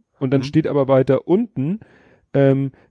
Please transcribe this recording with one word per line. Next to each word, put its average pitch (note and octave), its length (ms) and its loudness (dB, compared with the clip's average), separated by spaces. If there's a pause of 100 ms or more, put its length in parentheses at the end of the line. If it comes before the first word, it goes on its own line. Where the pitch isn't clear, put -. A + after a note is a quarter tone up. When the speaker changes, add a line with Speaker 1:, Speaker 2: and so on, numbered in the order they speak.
(200)
Speaker 1:
Und C3+ 120 -4
dann C3+ 100 0
Speaker 2:
Mhm. B2+ 40 -8
Speaker 1:
steht D3+ 220 -2
aber C#3 200 -2
weiter C3 400 2
unten, F#3 540 -2 (520)
ähm, C3+ 380 2 (200)